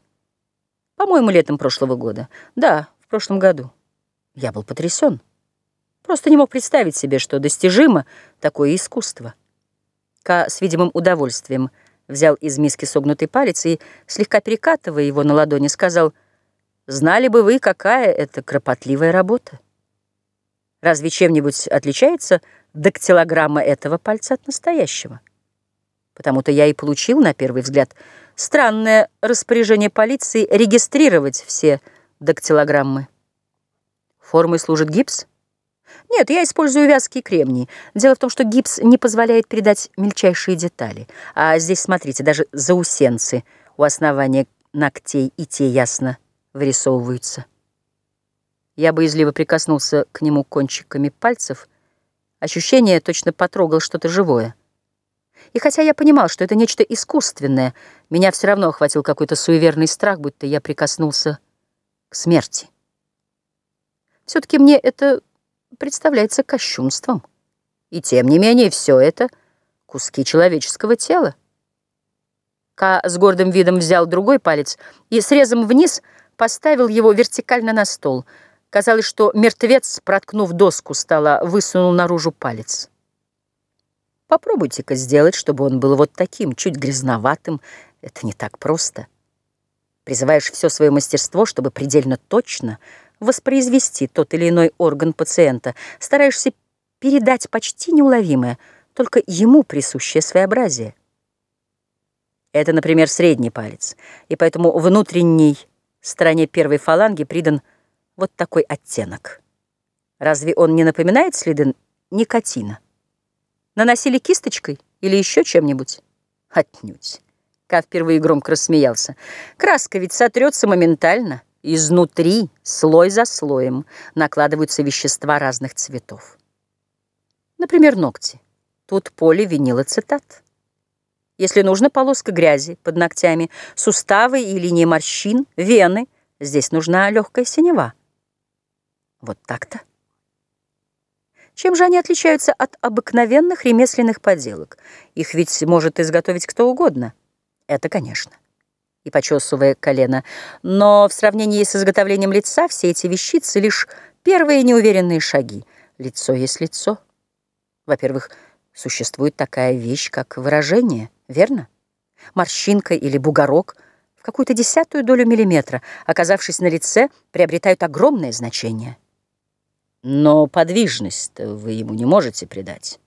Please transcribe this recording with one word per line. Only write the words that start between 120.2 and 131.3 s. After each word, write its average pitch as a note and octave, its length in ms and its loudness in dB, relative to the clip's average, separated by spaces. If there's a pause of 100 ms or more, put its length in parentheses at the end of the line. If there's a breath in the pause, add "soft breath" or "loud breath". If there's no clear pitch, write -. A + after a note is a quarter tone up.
моментально. F3 760 0 (200)
Изнутри, E3 880 0 (100)
слой D#3+ 480 4
за A3 160 0
слоем, C3+ 600 -4 (280 loud breath)
накладываются D3+ 720 -2
вещества C#3+ 560 -4
разных C3 340 -6
цветов. - 640 -14 (1200)
Например, E4 380 6
ногти. - 440 -6 (460)
Тут - 260 -6
поливинилацетат. D#3+ 1300 0 (960)